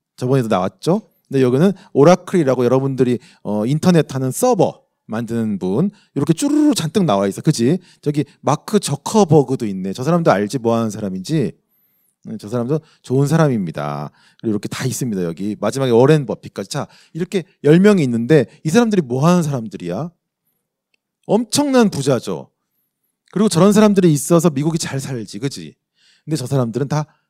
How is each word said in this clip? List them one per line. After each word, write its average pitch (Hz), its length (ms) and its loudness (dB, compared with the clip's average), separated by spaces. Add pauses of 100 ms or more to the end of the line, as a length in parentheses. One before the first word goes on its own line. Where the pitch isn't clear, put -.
(160)
저번에도 127 320 0
나왔죠. 107 640 -2 (180)
근데 135 140 0
여기는 131 320 2 (200)
오라클이라고 139 720 4
여러분들이, 127 560 0 (240)
어, 104 220 -4
인터넷 151 480 2
하는 131 180 -4
서버 202 500 0 (260)
만드는 110 520 -4
분 104 300 -2 (260)
이렇게 143 180 0
쭈루루 294 420 2
잔뜩 170 280 -2
나와 101 240 0
있어. - 140 -6
그치? 151 380 0 (220)
저기 147 220 -2 (160)
마크 147 400 -2
저커버그도 147 840 0
있네. 95 260 -4
저 123 120 -8
사람도 165 280 2
알지? 104 280 0
뭐 117 180 0
하는 113 120 -2
사람인지. 104 640 -4 (720)
네, 110 140 -14
저 104 120 -16
사람도 123 320 -4 (200)
좋은 135 240 0
사람입니다. 87 880 -2 (280)
그리고 113 140 -4
이렇게 104 160 -6
다 - 160 -8
있습니다. 113 380 -4
여기 90 360 -6
마지막에 123 320 -2
워렌 135 360 4
버핏까지. - 420 -12
자, 139 180 -8 (260)
이렇게 175 300 -6 (200)
열 151 160 6
명이 196 240 4
있는데 120 420 2 (180)
이 160 60 -6
사람들이 208 320 2
뭐 131 260 -2
하는 175 140 4
사람들이야? 117 680 -6 (1120)
엄청난 247 640 2
부자죠. 117 600 -4 (800)
그리고 208 180 0
저런 190 240 4
사람들이 196 400 6
있어서 165 380 2
미국이 156 260 -2
잘 - 220 -8
살지, 120 400 -10
그치? 95 360 -10 (480)
근데 151 120 -8
저 135 100 -6
사람들은 123 440 -2
다 151 180 -4 (220)